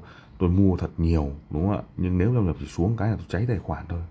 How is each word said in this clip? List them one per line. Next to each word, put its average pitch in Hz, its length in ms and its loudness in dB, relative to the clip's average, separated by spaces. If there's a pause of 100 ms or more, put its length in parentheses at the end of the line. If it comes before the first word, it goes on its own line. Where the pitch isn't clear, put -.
(400)
tôi 90 100 2
mua 92 280 6
thật 85 220 -4
nhiều, 82 320 2 (200)
đúng 80 180 0
không 101 80 0
ạ? 62 60 -8 (140)
Nhưng 90 220 0
nếu 110 160 2
đồng 110 120 2
lập 78 140 0
chỉ 71 60 -10
xuống 98 300 -2
cái 107 140 0
là 98 60 0
tôi 85 120 -12
cháy 95 200 -2
tài 110 100 0
khoản 76 300 -6
thôi, 85 120 -6 (100)